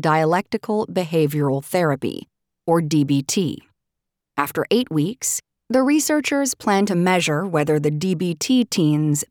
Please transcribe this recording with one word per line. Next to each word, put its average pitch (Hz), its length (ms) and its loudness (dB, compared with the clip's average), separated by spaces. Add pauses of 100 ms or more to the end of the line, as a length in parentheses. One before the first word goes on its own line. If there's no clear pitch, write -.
dialectical 170 840 0
behavioral 151 760 0
therapy, 147 640 -2 (380)
or 170 160 4
D 151 220 2
B 139 180 2
T. 156 420 -4 (720)
After 143 340 -4
eight 240 220 0
weeks, 156 480 -4 (300)
the 262 140 2
researchers 285 720 0
plan 202 320 2
to 196 80 -2
measure 175 500 0
whether 151 340 0
the 147 120 0
D 175 240 -2
B 175 200 -2
T 254 300 0
teens' 151 640 0